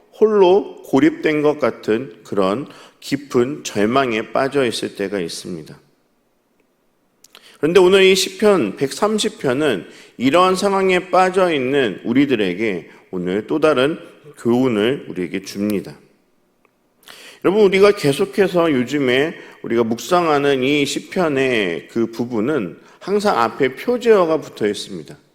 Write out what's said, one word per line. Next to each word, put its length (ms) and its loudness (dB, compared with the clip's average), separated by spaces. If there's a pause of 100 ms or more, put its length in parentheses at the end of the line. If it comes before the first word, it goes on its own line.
(200)
홀로 640 2
고립된 580 0
것 180 0
같은 640 -4
그런 420 -2 (320)
깊은 640 -4
절망에 680 -2
빠져 320 0
있을 320 -6
때가 240 -4
있습니다. 580 -12 (1800)
그런데 220 2
오늘 240 6
이 120 6
시편 600 0
백삼십 640 -4
편은 480 -2 (300)
이러한 380 2
상황에 540 0
빠져 420 2
있는 520 -2
우리들에게 840 -2 (220)
오늘 360 -4
또 120 -2
다른 380 2 (400)
교훈을 680 0
우리에게 340 -8
줍니다. 560 -6 (1500)
여러분, 200 4
우리가 300 6
계속해서 800 0
요즘에 640 0 (280)
우리가 200 0
묵상하는 800 0
이 220 2
시편의 1040 -2
그 200 -2
부분은 680 -4 (220)
항상 400 0
앞에 360 0
표제어가 680 2
붙어 260 -6
있습니다. 500 -8 (180)